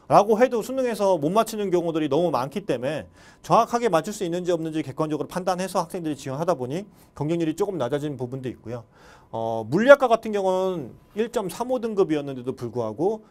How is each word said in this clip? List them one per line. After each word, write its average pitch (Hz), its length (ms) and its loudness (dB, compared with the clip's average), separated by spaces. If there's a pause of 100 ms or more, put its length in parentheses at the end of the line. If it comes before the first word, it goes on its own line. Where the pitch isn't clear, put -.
라고 202 320 6
해도 247 200 4
수능에서 208 560 0
못 147 120 0
맞추는 208 420 0
경우들이 165 380 0
너무 165 200 2
많기 139 360 -4
때문에 127 420 -4 (340)
정확하게 226 460 2
맞출 165 240 0
수 202 140 -6
있는지 175 260 -2
없는지 160 320 -2
객관적으로 143 460 -4
판단해서 185 500 -2
학생들이 165 380 -6
지원하다 156 380 -2
보니 135 300 -6 (300)
경쟁률이 156 400 -2
조금 196 220 -2
낮아진 143 400 -4
부분도 127 320 -8
있고요. 113 340 -12 (480)
어, 113 380 -4
물리학과 247 400 8
같은 220 240 0
경우는 185 580 -2 (240)
일 226 160 -2
점 214 180 -4
삼오 254 300 -4
등급이었는데도 147 760 -2
불구하고 120 760 -4